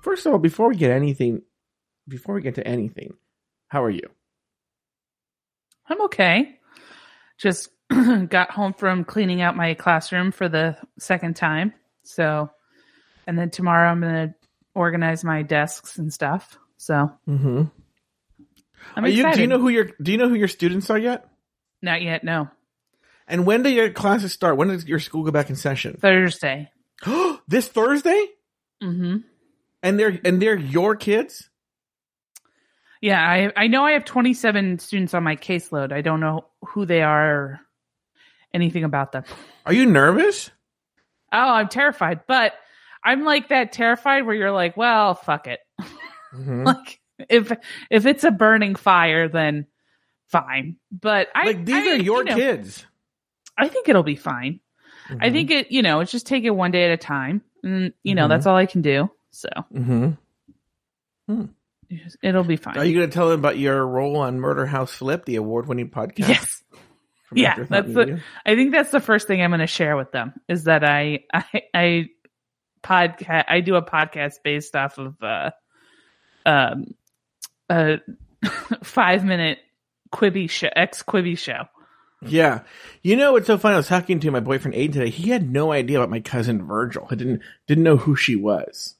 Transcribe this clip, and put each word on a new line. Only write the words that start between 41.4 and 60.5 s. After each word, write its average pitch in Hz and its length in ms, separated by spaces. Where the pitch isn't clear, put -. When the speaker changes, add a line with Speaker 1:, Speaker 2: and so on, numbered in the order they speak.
Speaker 2:
terrified. 233 580
But 247 260
I'm, 269 220
like, 294 240
that 262 240
terrified 240 520
where 220 100
you're 202 180
like, 175 240
"Well, 214 380
fuck - 320
it." 123 140
<laughs> - 100
Speaker 1:
Mm-hmm. 131 300
Speaker 2:
Like, - 360
if, 233 220
if 220 140
it's 277 180
a 330 80
burning 214 420
fire, 170 540
then 151 400
fine. 135 480
But 202 420
I, - 140
Speaker 1:
Like, 180 180
these 277 220
Speaker 2:
I, 381 60
Speaker 1:
are - 20
your 220 300
Speaker 2:
you - 0
know, 240 100
Speaker 1:
kids. 202 500
Speaker 2:
I 277 120
think 494 200
it'll 202 140
be 147 140
fine. 139 420
I - 40
Speaker 1:
Mm-hmm. 175 200
Speaker 2:
think 311 200
it, 277 180
you 262 120
know, 160 180
it's 180 100
just 240 160
take 262 160
it 233 80
one 185 220
day 175 140
at 170 40
a 165 60
time. 147 460
And, 185 300
you 196 140
know, 170 60
Speaker 1:
Mm-hmm. 147 80
Speaker 2:
that's 160 160
all 190 100
I 185 100
can 180 160
do. 147 260
So - 180
Speaker 1:
Mm-hmm. 123 360